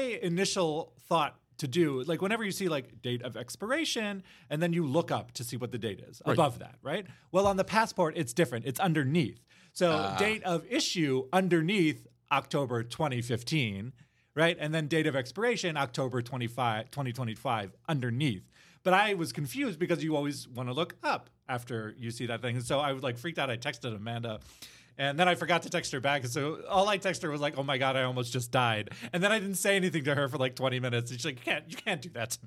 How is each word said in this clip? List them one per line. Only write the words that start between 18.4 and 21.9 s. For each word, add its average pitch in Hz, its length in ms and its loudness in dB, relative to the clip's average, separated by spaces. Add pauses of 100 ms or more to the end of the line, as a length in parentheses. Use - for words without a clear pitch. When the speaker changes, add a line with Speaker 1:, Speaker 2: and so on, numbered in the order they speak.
Speaker 1:
But 180 120 4
I 208 180 4
was 165 180 -2
confused 160 460 -4
because 165 260 0
you 156 120 0
always 143 320 -2
wanna 123 260 -6
look 170 300 -2
up 285 260 -2 (180)
after 120 500 -6